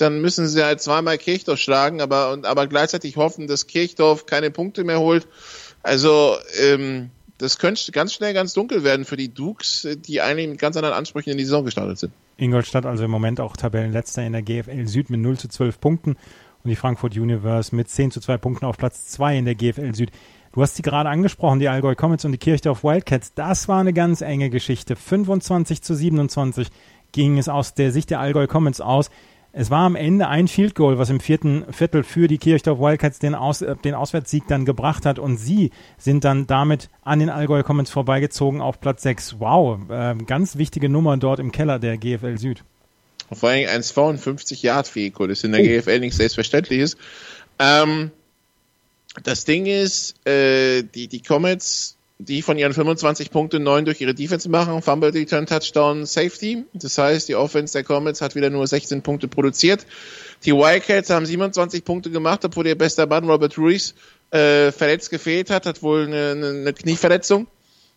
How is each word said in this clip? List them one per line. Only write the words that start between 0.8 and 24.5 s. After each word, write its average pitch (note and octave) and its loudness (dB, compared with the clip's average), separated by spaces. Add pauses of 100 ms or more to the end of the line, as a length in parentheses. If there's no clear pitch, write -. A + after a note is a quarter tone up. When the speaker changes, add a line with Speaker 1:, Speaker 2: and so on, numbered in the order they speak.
Speaker 1:
zweimal D#3+ 0
Kirchdorf E3+ -4
schlagen, C#3+ 0
aber, C3+ 0
und, C#3 -8
aber C#3 0
gleichzeitig D3 -2
hoffen, D#3 -2
dass C#3+ -4
Kirchdorf E3 0
keine D3+ -2
Punkte F#3 -6
mehr E3 0
holt. E3 2 (580)
Also, C#3+ 4 (240)
ähm, C3+ 2 (260)
das C3 -4
könnte F#3 -2
ganz E3 -2
schnell G#3 -4
ganz F#3 -2
dunkel G#3 -2
werden C3+ 2
für C#3 -8
die B2+ -6
Dukes, D#3+ -6
äh, D3+ -6
die D#3 -6
eigentlich D3+ -2
mit C#3+ -10
ganz D#3 -2
anderen D#3 -2
Ansprüchen D3 -6
in C#3 -4
die C3+ -2
Saison C#3+ 0
gestartet G2 -6
sind. F2 -8 (240)
Speaker 2:
Ingolstadt B2 0
also A2+ -4
im A2+ -2
Moment A2+ -2
auch A#2 -8
Tabellenletzter A2+ -4
in A2+ -6
der A2+ -4
G A#2 -4
F A2 -8
L B2 -6
Süd B2 -2
mit A#2 -2
null B2+ 0
zu B2 -12
zwölf B2 -4
Punkten D3+ 0 (460)
und A#2+ -4
die G#2+ 0
Frankfurt A#2+ -2
Universe A2+ -2
mit A#2 -2
zehn C3+ -2
zu - -10
zwei B2 -2
Punkten B2+ -6
auf B2 -4
Platz - -6
zwei C#3+ -2
in B2+ 0
der A#2+ 0
G A#2 0
F A2+ -4
L C3 -6
Süd. A#2 -2 (440)
Du B2 0
hast C#3 0
sie E3 -8
gerade D3 0
angesprochen, D#3 2
die C#3 2
Allgäu C3+ 0
Comets D#3+ 0
und C#3+ -2
die B2+ -2
Kirchdorf D3 0
Wildcats. D3+ 0
Das F3 -4
war F#3+ 2
eine F#3+ 4
ganz E3+ 2
enge C#3 -2